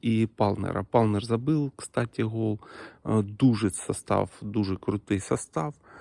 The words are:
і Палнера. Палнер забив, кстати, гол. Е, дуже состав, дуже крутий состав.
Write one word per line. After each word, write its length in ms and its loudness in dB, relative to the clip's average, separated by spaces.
і 340 2
Палнера. 480 0
Палнер 420 2
забив, 500 0
кстати, 480 -4
гол. 360 -2
Е, 160 2
дуже 480 4
состав, 600 -2
дуже 340 -2
крутий 440 -2
состав. 540 -4